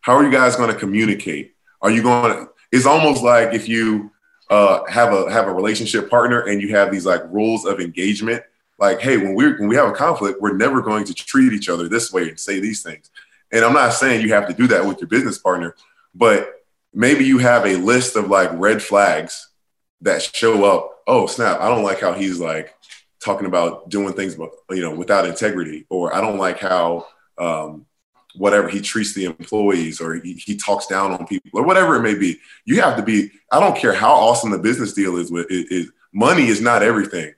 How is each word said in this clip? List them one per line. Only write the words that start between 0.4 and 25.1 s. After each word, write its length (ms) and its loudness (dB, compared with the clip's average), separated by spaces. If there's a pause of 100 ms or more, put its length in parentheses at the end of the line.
gonna 200 0
communicate? 800 -4 (260)
Are 100 2
you 120 0
gonna, 440 2 (240)
it's 140 2
almost 380 4
like 300 4
if 140 -4
you, 440 -2 (380)
uh, 360 4
have 260 2
a, 180 0
have 180 0
a 40 -4
relationship 580 -2
partner 320 2
and 200 -2
you 120 -4
have 160 4
these, 160 -4
like, 240 0
rules 360 -2
of 160 -4
engagement, 600 -4 (380)
like, 220 2
"Hey, 160 2
when 180 -2
we're, 240 2
when 80 -2
we 80 2
have 140 4
a 40 -6
conflict, 460 -2
we're 160 -2
never 260 0
going 220 -2
to 100 -8
treat 380 -2
each 160 -6
other 220 -4
this 240 -4
way 160 -2
and 100 -18
say 220 -6
these 200 -6
things." 300 -18 (400)
And 140 2
I'm 80 4
not 200 4
saying 280 0
you 120 0
have 140 2
to 60 -8
do 140 2
that 180 2
with 160 -6
your 80 -10
business 280 -2
partner, 380 -4 (400)
but 480 2 (300)
maybe 320 2
you 140 4
have 260 4
a 100 0
list 400 0
of, 140 -2
like, 240 2
red 280 0
flags 680 0 (520)
that 200 -2
show 420 0
up. 440 0
"Oh, 200 2
snap, 320 -2
I 80 0
don't 160 2
like 160 -2
how 140 0
he's, 260 -4
like, 340 -6 (460)
talking 280 -4
about 420 -2
doing 240 -4
things, 240 -8 (320)
you 120 -4
know, 140 -6
without 300 0